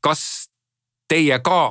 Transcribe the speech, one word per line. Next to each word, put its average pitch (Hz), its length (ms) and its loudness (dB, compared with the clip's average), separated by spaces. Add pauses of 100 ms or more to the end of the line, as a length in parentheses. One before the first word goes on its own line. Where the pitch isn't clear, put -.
kas - 460 -6 (580)
teie 147 320 0
ka 165 320 4